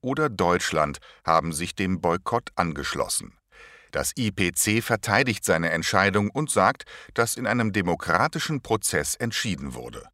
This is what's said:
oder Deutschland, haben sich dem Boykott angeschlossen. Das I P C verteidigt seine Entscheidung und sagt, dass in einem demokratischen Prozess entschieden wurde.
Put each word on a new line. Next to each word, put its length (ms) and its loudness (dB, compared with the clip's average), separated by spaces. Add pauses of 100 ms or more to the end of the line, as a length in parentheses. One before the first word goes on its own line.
oder 260 0
Deutschland, 720 2 (280)
haben 280 2
sich 220 -6
dem 260 0
Boykott 540 0
angeschlossen. 800 -4 (540)
Das 260 -2
I 140 0
P 200 0
C 300 2
verteidigt 640 0
seine 240 2
Entscheidung 600 2
und 220 -4
sagt, 320 2 (300)
dass 240 0
in 100 -4
einem 240 2
demokratischen 920 0
Prozess 540 -2
entschieden 600 -4
wurde. 280 -12 (100)